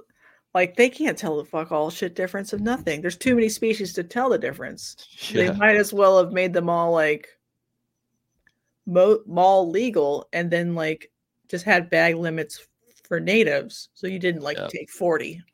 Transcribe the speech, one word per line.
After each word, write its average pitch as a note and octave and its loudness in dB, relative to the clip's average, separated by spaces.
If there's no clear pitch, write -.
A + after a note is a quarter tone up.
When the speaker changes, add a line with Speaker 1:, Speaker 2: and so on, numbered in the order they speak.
Speaker 1:
like, F3+ 0
they B3 4
can't B3 -4
tell D#3 -4
the D3 -6
fuck D#3+ -6
all D3+ 0
shit F3 -8
difference G3 -6
of G3+ -6
nothing. G#3+ -4
There's F3 -6
too B3+ 0
many A3+ 4
species G#3+ -2
to F3+ -4
tell B3+ -2
the G#3+ 2
difference. - -10
They A3 2
Speaker 2:
Yeah. A3 -2
Speaker 1:
might G#3 4
as G#3 0
well F#3+ 6
have F3+ 2
made F#3 0
them E3+ 0
all, E3+ 0
like, D3+ 0
mo-, G3 4
mall F#3 4
legal E3+ 0
and E3+ -2
then, E3+ 0
like, D#3+ -6
just F3 -8
had F3 2
bag E3 2
limits D#3+ -8
for E3+ -4
natives, E3+ -2
so - -12
you F#3+ -8
didn't, F3 -2
like, D3 -6
Speaker 2:
Yeah. - -8
Speaker 1:
take - -12
forty E3 -4